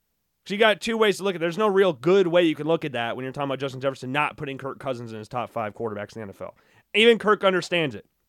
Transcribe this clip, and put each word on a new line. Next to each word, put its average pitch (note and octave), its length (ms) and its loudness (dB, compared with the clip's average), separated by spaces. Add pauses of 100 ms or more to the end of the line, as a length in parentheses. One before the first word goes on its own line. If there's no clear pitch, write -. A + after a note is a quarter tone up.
(460)
So F#3+ 80 -6
you G3+ 60 0
got G#3+ 200 4
two A3+ 180 -2
ways G#3 200 2
to D#3+ 60 -8
look G3 80 0
at E3+ 60 -4
it. - 20 -8
There's E3 180 -4
no G#3+ 100 2
real F#3+ 240 4
good F3 360 4
way F3 160 4
you D#3 120 2
can D3 120 -8
look D#3+ 180 0
at C#3 80 -6
that A#2 240 -4
when B2+ 60 -8
you're C3 100 -8
talking C#3+ 160 -4
about C3 100 -4
Justin B2+ 220 -6
Jefferson C3 320 -4
not D3 240 -2
putting C#3 200 -8
Kirk C3 220 -10
Cousins A#2+ 320 -8
in A2 80 -10
his G#2+ 80 -14
top A#2+ 220 -6
five G#2+ 240 -6
quarterbacks G#2 420 -8
in A2+ 60 -10
the G#2 60 -10
N - 20 -12
F F#2 120 -16
L. - 140 -14 (380)
Even A3+ 240 6
Kirk G3+ 260 2
understands F3 520 0
it. F#2+ 100 -14 (240)